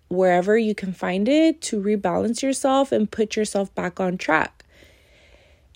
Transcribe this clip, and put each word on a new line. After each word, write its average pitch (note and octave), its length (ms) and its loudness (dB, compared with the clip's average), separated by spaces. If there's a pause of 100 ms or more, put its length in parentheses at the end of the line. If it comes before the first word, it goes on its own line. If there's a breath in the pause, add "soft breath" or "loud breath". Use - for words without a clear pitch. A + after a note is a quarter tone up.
wherever F#3 480 4
you G#3+ 180 0
can F#3+ 160 -8
find F#3+ 380 -2
it D#4+ 320 4
to G#3 200 -6
rebalance G3+ 600 -2
yourself C4+ 500 0
and G#3+ 180 0
put A3 280 -4
yourself G3+ 380 -2
back F3+ 260 -6
on F#3 160 -2
track. - 480 -2 (1120 soft breath)